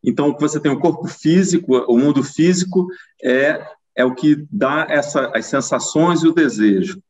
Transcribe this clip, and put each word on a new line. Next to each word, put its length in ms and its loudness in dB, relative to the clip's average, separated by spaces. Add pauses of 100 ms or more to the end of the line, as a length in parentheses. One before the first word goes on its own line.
Então, 260 0
o 60 -2
que 60 -4
você 180 -2
tem, 120 0
o 80 -2
corpo 280 -2
físico, 680 2 (100)
o 100 4
mundo 260 2
físico, 640 0 (360)
é, 400 0 (320)
é 80 0
o 120 0
que 360 0
dá 380 -2
essa, 460 -2
as 100 -4
sensações 800 0
e 40 6
o 60 4
desejo. 760 0